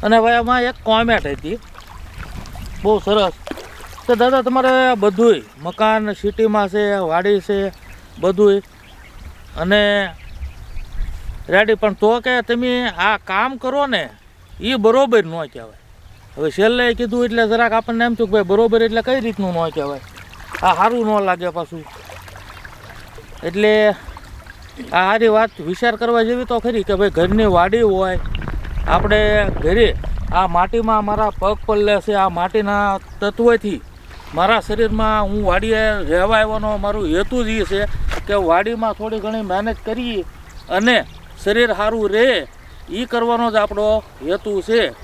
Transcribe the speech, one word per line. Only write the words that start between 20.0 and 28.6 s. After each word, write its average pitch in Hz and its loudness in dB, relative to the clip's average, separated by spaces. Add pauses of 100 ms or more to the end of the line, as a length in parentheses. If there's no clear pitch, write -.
આ 175 4
સારું 226 2
ન 208 0
લાગે 180 -2
પાછું. 165 -10 (1600)
એટલે 208 4
આ 196 0 (960)
સારી 202 2
વાત 220 4 (120)
વિચાર 185 -2
કરવા 233 2
જેવી 240 -2
તો 240 -2
ખરી 226 -2
કે 196 0
ભાઈ 196 2
ઘરની 185 2
વાડી 190 4
હોય, 190 2 (680)